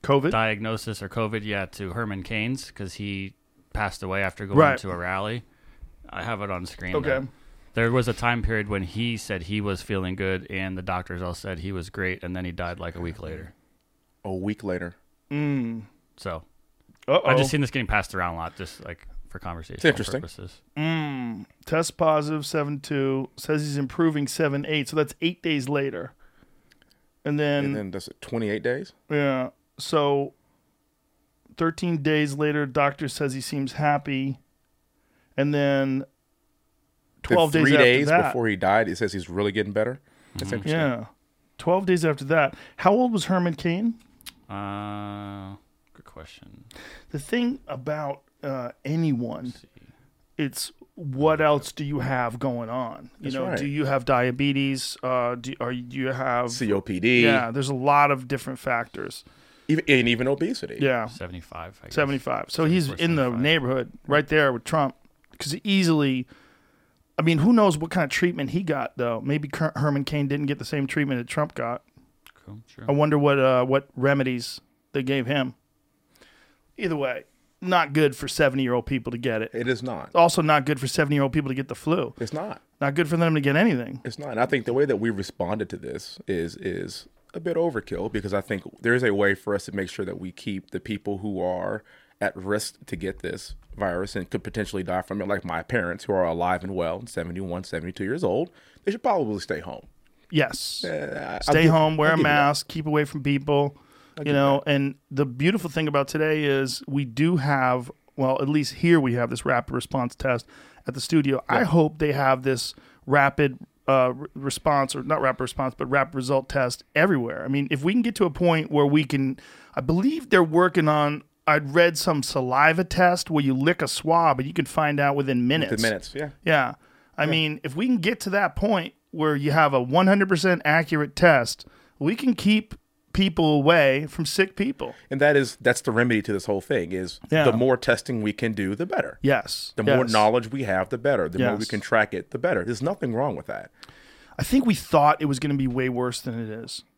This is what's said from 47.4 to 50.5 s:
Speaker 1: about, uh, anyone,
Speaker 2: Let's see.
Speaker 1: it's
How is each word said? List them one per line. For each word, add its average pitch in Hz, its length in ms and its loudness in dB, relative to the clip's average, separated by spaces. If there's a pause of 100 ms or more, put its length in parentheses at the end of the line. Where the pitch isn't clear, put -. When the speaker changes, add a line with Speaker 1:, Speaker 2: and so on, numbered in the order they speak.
Speaker 1:
about, 143 560 -8 (180)
uh, 131 300 -8 (120)
anyone, 139 600 -2
Speaker 2:
Let's - 160 -12
see. - 60 -20 (720)
Speaker 1:
it's - 340 -6 (240)